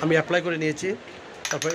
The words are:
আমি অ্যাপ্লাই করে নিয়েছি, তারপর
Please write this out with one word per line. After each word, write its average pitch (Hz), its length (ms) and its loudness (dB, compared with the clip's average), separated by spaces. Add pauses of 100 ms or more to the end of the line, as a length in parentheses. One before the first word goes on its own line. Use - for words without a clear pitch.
আমি 160 160 4
অ্যাপ্লাই 165 280 4
করে 170 160 0
নিয়েছি, 156 260 0 (640)
তারপর 151 240 -2